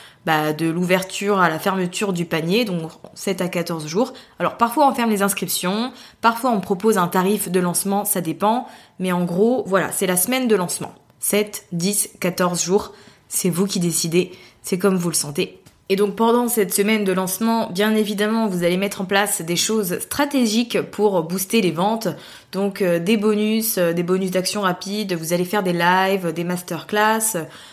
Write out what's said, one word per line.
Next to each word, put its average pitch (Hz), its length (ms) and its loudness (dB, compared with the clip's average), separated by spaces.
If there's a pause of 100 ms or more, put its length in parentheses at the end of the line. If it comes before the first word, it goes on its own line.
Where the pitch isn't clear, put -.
(260)
bah, 156 260 2
de 160 160 -2
l'ouverture 185 720 0
à 175 80 6
la 160 120 0
fermeture 185 520 -2
du 170 140 -2
panier, 170 400 0
donc 170 240 -4 (240)
sept 185 280 -4
à 175 80 -2
quatorze 170 360 -4
jours. 196 260 0 (280)
Alors 175 180 -2
parfois 254 320 4
on 254 60 0
ferme 226 160 0
les 196 100 0
inscriptions, 196 720 -2 (280)
parfois 226 280 2
on 214 100 0
propose 202 380 0
un 175 100 2
tarif 190 440 0
de 185 80 2
lancement, 190 440 -2
ça 190 160 -2
dépend, 196 460 0 (320)
mais 185 140 -2
en 180 140 0
gros, 208 420 2
voilà, 180 240 2
c'est 190 160 -2
la 180 100 2
semaine 254 300 0
de 220 80 4
lancement. - 400 -2 (240)
Sept, - 520 -2
dix, 185 380 -2 (100)
quatorze 175 440 0
jours, 190 300 0 (360)
c'est - 220 0
vous 185 160 0
qui 202 120 -2
décidez, 170 520 0 (320)
c'est 185 160 -4
comme 190 180 4
vous 175 120 0
le 160 60 -2
sentez. - 440 -4 (300)
Et 196 80 2
donc 196 180 2
pendant 233 320 4
cette 208 260 0
semaine 208 300 2
de 190 80 0
lancement, 220 580 0
bien 208 240 2
évidemment, 214 540 0
vous 180 160 -2
allez 175 140 4
mettre 196 240 -2
en 185 40 -4
place 202 360 0
des 170 160 -2
choses 208 420 0
stratégiques 240 840 0
pour 196 420 0
booster 190 380 0
les 175 100 4
ventes. 202 360 0 (460)
Donc, 196 280 -2
euh, 175 180 2
des 208 180 0
bonus, 214 600 0
euh, 170 140 2
des 175 100 0
bonus 185 300 0
d'action 185 300 -2
rapide, 196 520 -2
vous 160 200 -4
allez 175 100 2
faire 202 180 -2
des 180 120 0
lives, 175 580 2
des 170 140 -4
masterclass, 180 1000 -2 (280)